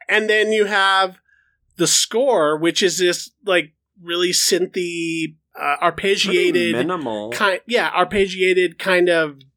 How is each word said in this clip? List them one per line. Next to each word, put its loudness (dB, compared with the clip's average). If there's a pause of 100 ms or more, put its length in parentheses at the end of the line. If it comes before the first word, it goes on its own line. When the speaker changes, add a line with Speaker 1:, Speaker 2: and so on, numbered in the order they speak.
Speaker 1:
and 0
then 2
you 2
have 2 (580)
the 0
score, 2
which 0
is 0
this, -2 (160)
like, 0 (300)
really -2
synthy, -2 (220)
uh, -2
arpeggiated 0
Speaker 2:
Pretty 0
minimal. -4
Speaker 1:
ki-, 0
yeah, 0
arpeggiated 0
kind 2
of 0 (180)